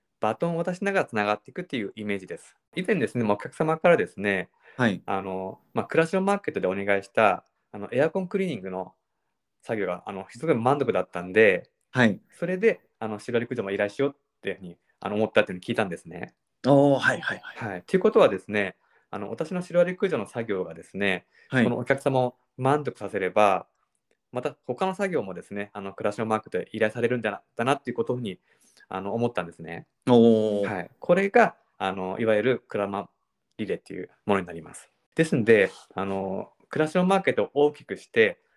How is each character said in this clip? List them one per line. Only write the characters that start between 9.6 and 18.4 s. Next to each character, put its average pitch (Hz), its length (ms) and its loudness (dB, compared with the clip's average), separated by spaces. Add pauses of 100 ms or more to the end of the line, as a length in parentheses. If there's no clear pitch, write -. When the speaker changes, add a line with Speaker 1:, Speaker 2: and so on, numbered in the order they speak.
Speaker 1:
作 110 180 -4
業 95 60 -2
が、 90 200 -4
あ 104 60 -10
の、 95 180 -10
す 117 140 -14
ご 160 80 2
い 127 40 2
満 127 240 2
足 117 120 -2
だ 92 80 2
っ - 100 -6
た 90 100 -8
ん 92 120 -10
で、 101 380 4 (200)
Speaker 2:
は 127 160 4
い。 98 140 0 (100)
Speaker 1:
そ - 160 -8
れ 185 100 -2
で、 202 240 2 (180)
あ 110 80 -8
の、 107 120 -6
シ - 120 -14
ロ 120 60 2
ア 117 40 2
リ 117 60 -6
駆 - 100 -8
除 110 60 -4
も 98 80 -4
依 98 60 -4
頼 104 140 0
し - 100 -6
よ 139 80 2
う 139 80 -10
っ - 240 -20
て - 80 -8
い 95 40 -2
う 87 40 -8
ふ - 40 -20
う - 20 -18
に、 87 140 -16 (240)
あ 98 80 -6
の、 104 80 -4
思 107 100 2
っ - 60 -2
た 110 100 4
っ - 20 4
て - 80 -8
い - 20 -6
う 90 40 -8
ふ - 0 -
う - 20 -14
に - 60 -20
聞 95 60 -2
い - 40 -2
た 110 80 0
ん 98 40 -8
で 85 100 -8
す - 80 -20
ね。 90 280 -14 (320)
Speaker 2:
お 139 300 6
ー、 - 20 0
は - 160 2
い、 92 60 -6
は - 140 -6
い、 - 80 -14
は - 260 -12
い。 - 40 -6
Speaker 1:
は 92 40 -8
い。 90 60 -12
と - 140 -2
い - 20 6
う - 20 0
こ 214 100 2
と 226 80 4
は 165 100 8
で 98 100 -2
す - 120 -14